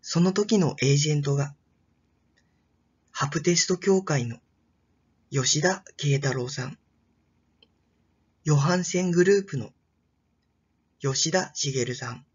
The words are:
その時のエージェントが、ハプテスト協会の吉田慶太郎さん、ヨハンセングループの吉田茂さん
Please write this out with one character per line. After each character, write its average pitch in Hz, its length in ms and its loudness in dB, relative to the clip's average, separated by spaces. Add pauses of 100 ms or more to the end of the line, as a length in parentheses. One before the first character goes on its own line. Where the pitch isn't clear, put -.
そ - 180 -2
の 185 120 4
時 208 260 2
の 156 220 2
エ 135 120 2
ー 143 40 4
ジ 151 140 0
ェ 151 80 0
ン 143 40 -2
ト 143 120 0
が、 143 220 -4 (1500)
ハ - 160 -4
プ 151 160 -4
テ 175 140 2
ス - 100 2
ト 185 100 0
協 190 280 2
会 139 220 -2
の 117 120 -10 (960)
吉 139 280 0
田 185 220 2 (140)
慶 139 220 0
太 139 140 0
郎 127 160 -4
さ - 180 -8
ん、 - 120 -14 (1700)
ヨ 151 100 2
ハ 147 220 2
ン 180 80 0
セ 180 180 -2
ン 185 80 0
グ 175 140 4
ル 196 180 4
ー - 20 -6
プ 196 120 -10
の 110 160 -8 (1300)
吉 139 320 -2
田 - 200 0
茂 127 420 -4
さ 120 180 -12
ん 139 120 -16 (100)